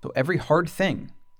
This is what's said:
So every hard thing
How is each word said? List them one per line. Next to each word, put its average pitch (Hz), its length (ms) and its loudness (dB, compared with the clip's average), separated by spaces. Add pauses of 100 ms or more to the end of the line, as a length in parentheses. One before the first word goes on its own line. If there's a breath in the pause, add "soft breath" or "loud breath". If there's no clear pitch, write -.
So - 140 -8
every 143 220 2
hard 170 300 2
thing 170 440 -2 (280)